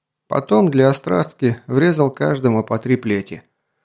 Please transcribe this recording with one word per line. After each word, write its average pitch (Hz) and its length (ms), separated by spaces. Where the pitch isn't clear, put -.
Потом 202 420
для 135 200
острастки 156 760
врезал 151 420
каждому 131 540
по 110 160
три 123 160
плети. 101 480